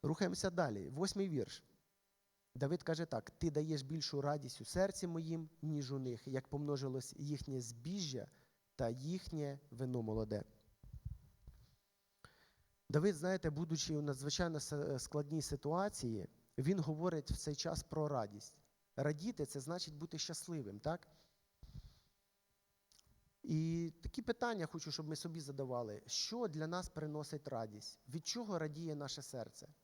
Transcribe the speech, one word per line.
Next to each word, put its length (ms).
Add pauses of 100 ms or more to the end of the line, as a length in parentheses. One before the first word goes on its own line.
Рухаємося 480
далі. 380
Восьмий 400
вірш. 340 (920)
Давид 280
каже 220
так: 260
«Ти 200
даєш 320
більшу 380
радість 400
у 40
серці 420
моїм, 420 (140)
ніж 300
у 60
них, 300
як 200
помножилось 680
їхнє 420
збіжжя 680 (500)
та 120
їхнє 680 (120)
вино 320
молоде». 400 (2500)
Давид, 260
знаєте, 360
будучи 440
у 80
надзвичайно 580
с-, 380
складній 440
ситуації, 880 (300)
він 220
говорить 500
в 60
цей 180
час 280
про 260
радість. 460 (420)
Радіти — 500
це 140
значить 360
бути 220
щасливим, 640
так? 280 (2250)
І 500 (100)
такі 200
питання 440
хочу, 260
щоб 160
ми 80
собі 240
задавали. 680
Що 420
для 180
нас 220
приносить 600
радість? 600
Від 180
чого 320
радіє 360
наше 280
серце? 460 (160)